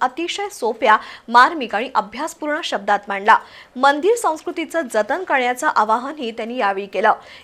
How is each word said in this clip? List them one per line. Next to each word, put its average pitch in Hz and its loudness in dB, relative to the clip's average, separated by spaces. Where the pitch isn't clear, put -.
अतिशय 330 -4
सोप्या, 220 2
मार्मिक 247 4
आणि 233 -2
अभ्यासपूर्ण 294 -4
शब्दात 202 0
मांडला. 202 4
मंदिर 285 4
संस्कृतीचं 330 -4
जतन 277 0
करण्याचं 254 0
आवाहनही 240 0
त्यांनी 226 -8
यावेळी 202 -2
केलं. 202 0